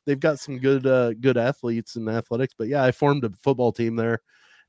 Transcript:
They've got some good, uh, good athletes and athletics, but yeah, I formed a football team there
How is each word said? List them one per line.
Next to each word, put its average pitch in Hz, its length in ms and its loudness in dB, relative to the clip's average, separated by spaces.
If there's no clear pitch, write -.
They've 139 140 -2
got 147 200 -2
some 135 200 -10
good, 131 280 2
uh, 123 280 2
good 123 220 2
athletes 117 600 -2
and 110 120 -6
athletics, 117 480 -4
but 110 100 -4
yeah, 139 160 0
I 127 80 4
formed 143 340 2
a 107 60 -4
football 123 300 2
team 113 220 -4
there 113 240 -2